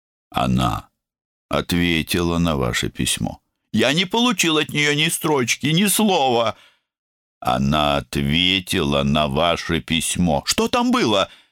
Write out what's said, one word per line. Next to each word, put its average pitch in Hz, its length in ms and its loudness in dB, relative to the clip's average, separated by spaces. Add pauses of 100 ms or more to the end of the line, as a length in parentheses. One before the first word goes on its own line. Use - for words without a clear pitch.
(340)
«Она 62 560 -2 (600)
ответила 85 880 0
на 85 160 0
ваше 60 340 -2
письмо». - 500 -6 (320)
«Я 113 220 2
не 180 120 0
получил 190 520 0
от 151 120 -2
неё 147 240 0
ни 151 160 0
строчки, 147 580 -2
ни 165 180 2
слова». 135 720 0 (840)
«Она 71 580 0
ответила 76 1080 0
на 73 240 2
ваше 80 540 0
письмо». 82 640 -2
«Что 220 220 0
там 247 240 0
было?» 117 380 2 (220)